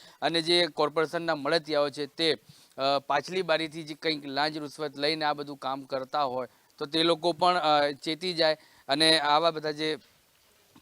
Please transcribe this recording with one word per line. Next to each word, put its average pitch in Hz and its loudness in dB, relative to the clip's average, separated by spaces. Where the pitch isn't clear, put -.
અને 165 0
જે 175 2
કોર્પોરેશનના 160 0
મળતિયાઓ 147 0
છે 143 -6
તે, 156 0
અ, 139 2
પાછલી 147 -2
બારીથી 160 -2
જે 151 -12
કંઈક 151 -6
લાંચ 143 -2
રૂશ્વત 147 -10
લઈને 156 -2
આ 147 0
બધું 143 -10
કામ 135 -6
કરતા 135 -4
હોય 127 -4
તો 147 -6
તે 160 0
લોકો 165 2
પણ, 180 2
અ, 151 4
ચેતી 160 -6
જાય 156 2
અને 160 4
આવા 151 4
બધા 156 -6
જે 151 -4